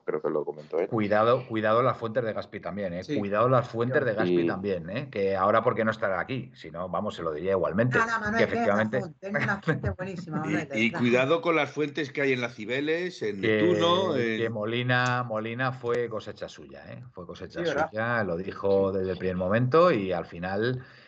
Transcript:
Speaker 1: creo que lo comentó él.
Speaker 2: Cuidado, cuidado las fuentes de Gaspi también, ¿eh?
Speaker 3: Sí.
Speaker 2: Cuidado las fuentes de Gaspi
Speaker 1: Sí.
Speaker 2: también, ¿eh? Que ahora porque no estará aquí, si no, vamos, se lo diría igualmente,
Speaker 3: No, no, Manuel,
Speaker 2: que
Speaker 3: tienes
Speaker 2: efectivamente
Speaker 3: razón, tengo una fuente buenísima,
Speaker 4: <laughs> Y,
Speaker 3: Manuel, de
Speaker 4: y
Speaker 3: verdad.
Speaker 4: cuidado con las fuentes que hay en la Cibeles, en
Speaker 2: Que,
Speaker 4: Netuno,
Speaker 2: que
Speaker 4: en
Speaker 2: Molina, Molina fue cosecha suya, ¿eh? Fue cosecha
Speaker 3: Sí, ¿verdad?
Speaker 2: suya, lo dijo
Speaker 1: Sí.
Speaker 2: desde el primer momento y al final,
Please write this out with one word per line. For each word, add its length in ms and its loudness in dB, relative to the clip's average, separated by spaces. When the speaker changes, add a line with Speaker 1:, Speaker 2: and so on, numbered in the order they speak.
Speaker 1:
creo 180 -4
que 80 0
lo 140 -2
comentó 360 -6
él. 80 0
Speaker 2:
Cuidado, 580 2
cuidado 360 2
las 160 0
fuentes 260 -2
de 80 -4
Gaspi 280 -8
también, 340 -6
¿eh? 100 -6
Speaker 3:
Sí. 140 -4
Speaker 2:
Cuidado 320 2
las 180 4
fuentes 340 0
de 120 0
Gaspi 280 2
Speaker 1:
Sí. 40 2
Speaker 2:
también, 420 -2
¿eh? 220 -6
Que 260 0
ahora 260 4
porque 220 2
no 60 0
estará 300 -2
aquí, 340 -6
si 160 -16
no, 180 -6
vamos, 280 -4
se 60 -8
lo 100 -2
diría 200 -2
igualmente, 460 2
Speaker 3:
No, 80 4
no, 140 -2
Manuel, 120 -2
Speaker 2:
que 140 4
Speaker 3:
tienes 60 -2
Speaker 2:
efectivamente 460 2
Speaker 3:
razón, 220 -6
tengo 180 -4
una 220 -2
fuente 300 -2
buenísima, 480 -8
Speaker 4:
<laughs> 80 -6
Y, 20 -6
Speaker 3:
Manuel, 200 -2
de 120 -2
Speaker 4:
y 100 4
Speaker 3:
verdad. 100 -4
Speaker 4:
cuidado 420 4
con 140 2
las 140 0
fuentes 420 -4
que 100 -2
hay 100 2
en 80 0
la 80 -2
Cibeles, 760 -4
en 200 -2
Speaker 2:
Que, 200 4
Speaker 4:
Netuno, 520 4
Speaker 2:
que 320 0
Speaker 4:
en 60 -2
Speaker 2:
Molina, 720 0
Molina 500 -4
fue 360 -2
cosecha 400 -10
suya, 420 -18
¿eh? 120 -14
Fue 140 -14
cosecha 340 -10
Speaker 3:
Sí, 80 -2
¿verdad? 220 0
Speaker 2:
suya, 340 0
lo 140 0
dijo 540 2
Speaker 1:
Sí. 60 0
Speaker 2:
desde 140 0
el 60 -4
primer 180 0
momento 560 4
y 200 0
al 180 -2
final, 540 -2